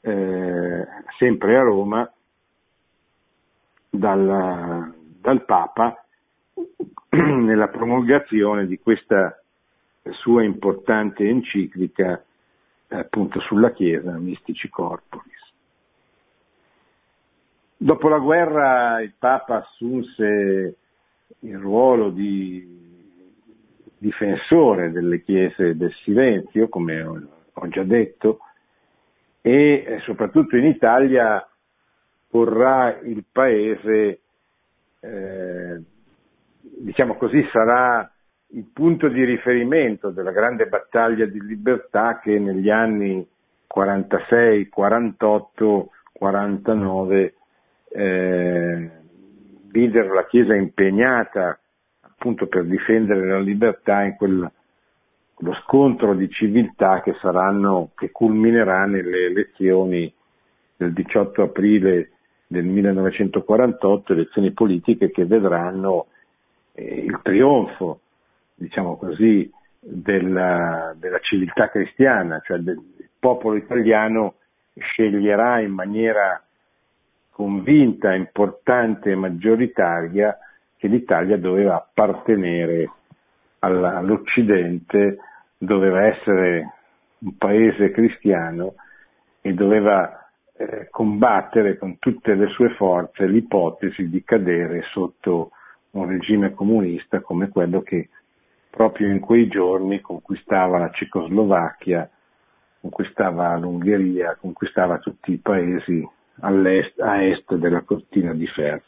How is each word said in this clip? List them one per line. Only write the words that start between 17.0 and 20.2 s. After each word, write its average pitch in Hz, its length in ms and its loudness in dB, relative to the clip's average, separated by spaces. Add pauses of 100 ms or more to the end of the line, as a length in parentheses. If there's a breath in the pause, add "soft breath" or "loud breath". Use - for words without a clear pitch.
Dopo 147 280 2
la 156 100 4
guerra 139 840 2
il 107 160 -10
Papa 123 400 0
assunse 104 1200 -2 (600)